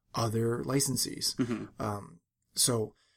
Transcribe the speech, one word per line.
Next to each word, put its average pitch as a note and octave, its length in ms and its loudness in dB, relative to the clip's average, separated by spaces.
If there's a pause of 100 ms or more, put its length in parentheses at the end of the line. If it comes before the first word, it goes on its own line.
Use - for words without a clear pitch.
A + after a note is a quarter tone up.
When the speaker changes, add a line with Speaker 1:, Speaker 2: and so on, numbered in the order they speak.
(160)
Speaker 1:
other A#2 500 2
licensees. C3+ 680 0
Speaker 2:
Mm-hmm. A2+ 300 0 (120)
Speaker 1:
Um, G2+ 420 -6 (360)
so A2+ 400 2 (220)